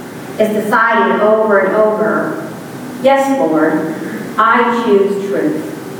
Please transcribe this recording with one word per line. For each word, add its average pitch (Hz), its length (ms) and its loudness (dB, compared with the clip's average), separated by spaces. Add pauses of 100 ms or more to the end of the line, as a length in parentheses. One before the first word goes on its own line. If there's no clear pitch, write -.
(380)
It's 214 140 2
deciding 226 680 0
over 214 400 2
and - 140 0
over, 214 600 0 (680)
"Yes, 269 360 4
Lord, 156 560 0 (440)
I 233 460 2
choose 196 460 2
truth. - 420 -2 (280)